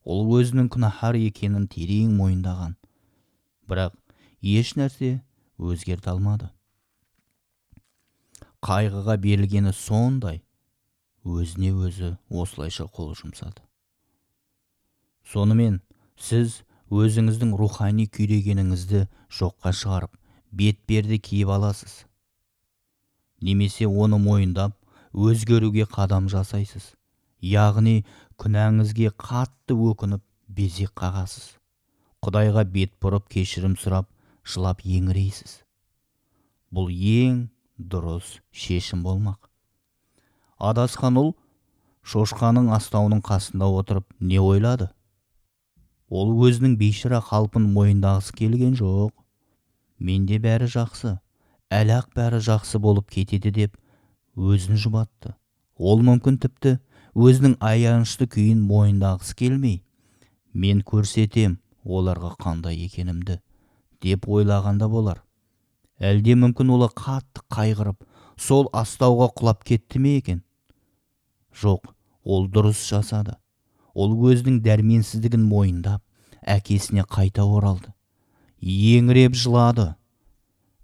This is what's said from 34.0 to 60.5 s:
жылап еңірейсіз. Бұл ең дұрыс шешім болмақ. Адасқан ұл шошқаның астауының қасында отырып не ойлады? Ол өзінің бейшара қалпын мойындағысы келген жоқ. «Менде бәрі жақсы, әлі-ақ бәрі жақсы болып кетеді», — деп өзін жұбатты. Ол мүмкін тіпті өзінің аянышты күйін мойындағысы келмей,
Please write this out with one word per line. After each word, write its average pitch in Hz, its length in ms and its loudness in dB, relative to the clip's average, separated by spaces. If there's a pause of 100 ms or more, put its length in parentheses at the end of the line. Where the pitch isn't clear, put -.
жылап 92 400 -4
еңірейсіз. 92 800 -4 (1120)
Бұл 90 180 -4
ең 117 580 0 (300)
дұрыс 87 600 -10 (120)
шешім 87 520 -6
болмақ. 98 460 -4 (1080)
Адасқан 123 600 0
ұл 156 140 2 (760)
шошқаның 117 680 2
астауының 107 480 0
қасында 95 440 -4
отырып 98 400 -2 (140)
не 92 200 0
ойлады? 101 500 2 (1200)
Ол 98 240 -2 (120)
өзінің 123 320 4
бейшара 107 480 0
қалпын 107 480 0
мойындағысы 98 640 2
келген 123 400 0
жоқ. 101 360 0 (920)
«Менде 98 400 0
бәрі 117 240 2
жақсы, 117 540 -6 (500)
әлі-ақ 107 460 2
бәрі 117 260 0
жақсы 110 400 -2
болып 101 280 2
кетеді», — 98 480 -2
деп 104 180 -2 (600)
өзін 95 380 0
жұбатты. 110 640 -4 (420)
Ол 104 240 4
мүмкін 123 400 4
тіпті 127 380 0 (340)
өзінің 127 460 6
аянышты 117 680 2
күйін 107 400 2
мойындағысы 98 720 2
келмей, 123 460 0 (680)